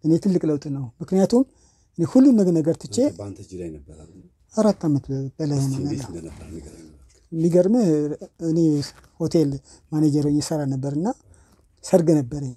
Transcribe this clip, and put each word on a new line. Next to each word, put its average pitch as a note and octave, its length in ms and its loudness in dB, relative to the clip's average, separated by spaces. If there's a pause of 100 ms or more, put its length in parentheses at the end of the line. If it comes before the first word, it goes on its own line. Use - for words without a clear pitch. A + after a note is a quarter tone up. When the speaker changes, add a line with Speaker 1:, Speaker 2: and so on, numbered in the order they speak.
Speaker 1:
ለእኔ D#3+ 160 4
ትልቅ F3+ 240 0
ለውጥ D3+ 260 -2
ነው። C#3 140 -6 (120)
ምክንያቱም G3 460 2 (560)
እኔ E3+ 60 0
ሁሉን C4 320 6
ነገ-፣ F#3 180 2
ነገር D#3+ 220 0
ትቼ - 220 -10
Speaker 2:
አንተ C#4 180 0
በአንተ G2+ 240 -14
እጅ G2+ 140 -20
ላይ F2 160 -10
ነበር D#2 260 -20
አይደል? D#2+ 240 -20 (340)
Speaker 1:
አራት G#3+ 280 0
ዓመት D3 240 0
በ-፣ C3+ 280 -6
በላይ D3 240 -4
Speaker 2:
እስቲ C#3 120 -2
Speaker 1:
ሆኖኛል። C#3 160 -6
Speaker 2:
እንዴት C#3+ 180 -6
እንደነበር D#2+ 420 -16
ንገረኝ D#2+ 360 -18
እባክህ። - 500 -20
Speaker 1:
የሚገርምህ F3+ 540 4 (580)
እኔ E3 140 0 (580)
ሆቴል D#3 340 0 (400)
ማኔጀር D3+ 340 2
ሆኜ D3 140 0
እሰራ D3+ 280 -4
ነበርና C#3 400 -4 (760)
ሰርግ E3+ 300 4
ነበረኝ። C#3 420 -4